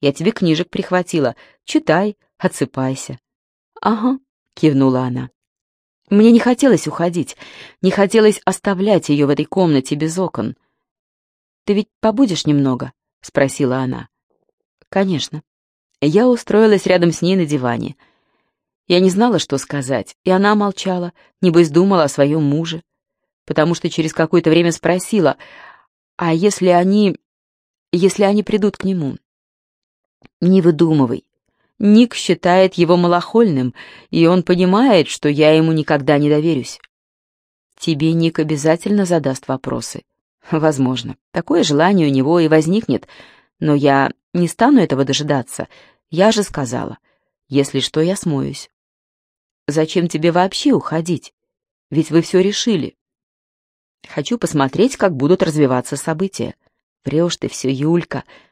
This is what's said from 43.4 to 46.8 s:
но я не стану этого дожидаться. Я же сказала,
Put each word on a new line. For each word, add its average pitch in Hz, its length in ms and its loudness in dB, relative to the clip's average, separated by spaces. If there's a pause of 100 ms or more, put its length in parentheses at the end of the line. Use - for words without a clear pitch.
но 151 160 0
я 139 360 2 (220)
не 175 140 0
стану 254 320 4
этого 139 240 0
дожидаться. 135 640 -4 (420)
Я 196 220 2
же 208 120 -2
сказала, 123 560 -8 (500)